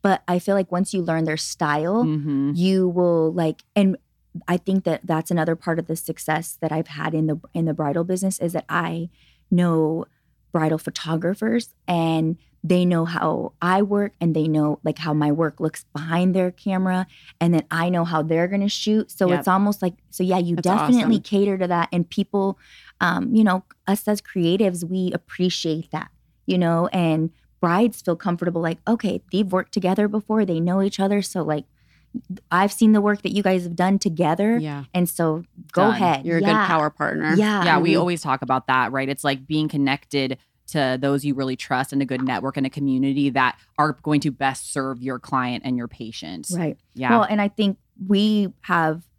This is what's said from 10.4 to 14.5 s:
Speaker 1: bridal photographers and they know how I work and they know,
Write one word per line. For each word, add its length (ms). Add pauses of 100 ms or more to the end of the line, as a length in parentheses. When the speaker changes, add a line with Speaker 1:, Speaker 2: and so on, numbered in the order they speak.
Speaker 1:
bridal 260
photographers 960 (140)
and 500 (260)
they 220
know 200
how 560
I 200
work 400
and 140
they 120
know, 360